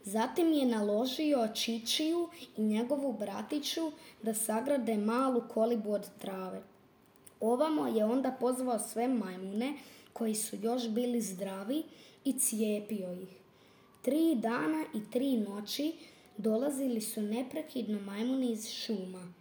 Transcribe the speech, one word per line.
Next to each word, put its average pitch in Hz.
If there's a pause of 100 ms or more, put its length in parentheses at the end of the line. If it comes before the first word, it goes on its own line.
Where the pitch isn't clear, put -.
zatim 330
je 277
naložio 233
Čičiju 311 (280)
i 214
njegovu 240
bratiću 220 (320)
da 220
sagrade 226
malu 240 (120)
kolibu 220
od 202 (120)
trave. 190 (760)
Ovamo 285
je 220
onda 254
pozvao 247
sve 233
majmune 202 (400)
koji 220
su -
još 233
bili 240
zdravi 196 (420)
i 269
cijepio 208
ih. 185 (720)
Tri 311
dana 285
i 214
tri 254
noći 208 (440)
dolazili 240
su 214
neprekidno 220
majmuni 233
iz 214
šuma 185